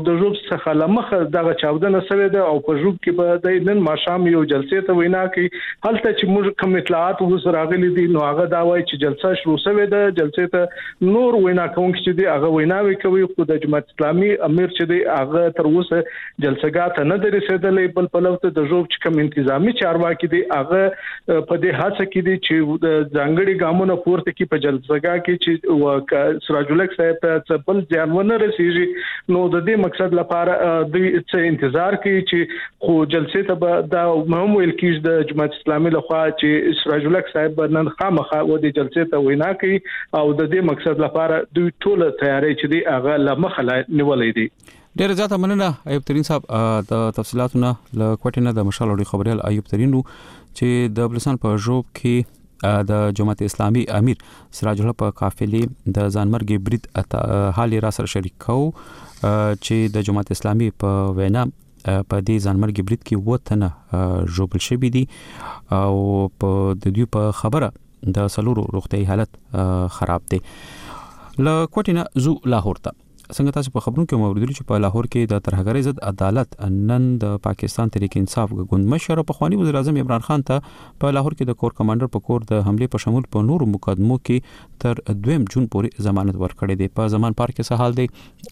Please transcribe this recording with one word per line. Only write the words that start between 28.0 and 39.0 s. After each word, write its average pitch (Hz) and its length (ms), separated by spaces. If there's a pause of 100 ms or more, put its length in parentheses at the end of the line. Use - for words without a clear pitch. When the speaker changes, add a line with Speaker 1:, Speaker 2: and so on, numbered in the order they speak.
Speaker 1:
ونه 214 280
رسیږي. 175 400 (460)
نو 180 60 (140)
د 170 140
دې 220 160
مقصد 180 340
لپاره، 170 360 (380)
دوی 185 160 (220)
څه 170 180
انتظار 165 560
کوي 196 160 (100)
چې 170 300 (240)
خو 170 100 (200)
جلسې 170 340
ته 185 160
به 170 180 (120)
دا 175 180
هم 165 440
ویل 180 160
کېږي 165 360
د 160 240
جماعت 151 260
اسلامي 156 380
لخوا 160 320
چې 151 560
سراج 147 260
الحق 180 240
صاحب 156 240
به 156 200
نن 160 180
خامخا 160 460
و 156 200
دې 147 160
جلسې 165 380